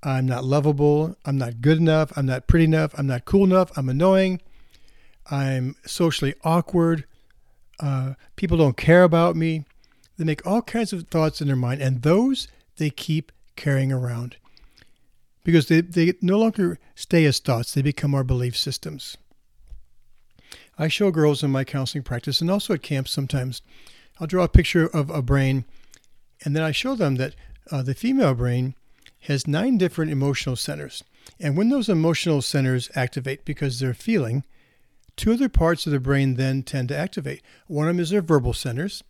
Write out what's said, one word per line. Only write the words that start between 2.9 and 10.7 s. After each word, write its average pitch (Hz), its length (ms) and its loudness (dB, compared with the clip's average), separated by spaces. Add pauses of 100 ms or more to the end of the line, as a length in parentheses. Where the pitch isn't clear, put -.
I'm 139 100 -4
not 127 180 -4
cool 196 200 2
enough, 185 300 2
I'm 131 140 -4
annoying, 185 540 0 (880)
I'm 135 460 -2 (100)
socially 143 480 -2 (100)
awkward, 165 600 0 (760)
uh, 135 320 -2 (240)
people 170 220 0
don't 139 180 4
care 175 260 8
about 170 320 4
me." 160 300 -2 (540)
They 165 60 -2
make 156 220 -4
all 214 160 0
kinds 226 300 -4